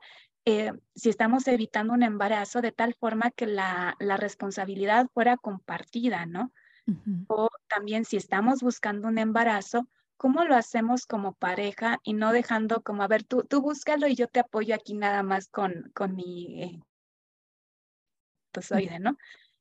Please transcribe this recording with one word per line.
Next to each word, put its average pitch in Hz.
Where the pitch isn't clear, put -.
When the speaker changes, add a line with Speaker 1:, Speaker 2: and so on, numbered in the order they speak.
Speaker 1:
eh, 214
si -
estamos 226
evitando 220
un 240
embarazo, 208
de 226
tal 233
forma 226
que 240
la, 185
la 196
responsabilidad 202
fuera 240
compartida, 196
¿no? 175
Speaker 2:
Ujú. 190
Speaker 1:
O 220
también 214
si 214
estamos 220
buscando 214
un 226
embarazo, 220
¿cómo 277
lo 302
hacemos 233
como 196
pareja 208
y 214
no 214
dejando 226
como, 208
a 196
ver, 214
tú, 247
tú 285
búscalo 294
y 277
yo 240
te -
apoyo 220
aquí 208
nada 202
más 190
con, 185
con 190
mi... 175
Eh, 170
Speaker 2:
Ujú. 180
Speaker 1:
¿no? 226